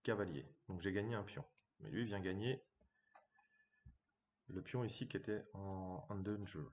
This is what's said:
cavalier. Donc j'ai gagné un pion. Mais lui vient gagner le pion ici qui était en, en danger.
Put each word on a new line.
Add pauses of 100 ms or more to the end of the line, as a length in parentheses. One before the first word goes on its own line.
cavalier. (200)
Donc
j'ai
gagné
un
pion. (360)
Mais
lui
vient
gagner (1800)
le
pion
ici
qui
était
en,
en
danger.